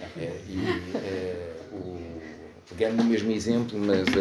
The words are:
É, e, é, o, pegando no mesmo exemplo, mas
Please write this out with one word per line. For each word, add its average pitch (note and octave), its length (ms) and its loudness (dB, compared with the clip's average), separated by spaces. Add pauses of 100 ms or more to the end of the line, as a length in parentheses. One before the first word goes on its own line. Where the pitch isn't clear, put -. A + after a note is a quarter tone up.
(160)
É, E2+ 320 -6
e, F2+ 480 -2
é, F#2 580 -4 (180)
o, F2+ 260 -8 (720)
pegando A2+ 320 2
no - 20 8
mesmo A2+ 260 6
exemplo, A2 480 2
mas G2 300 4 (120)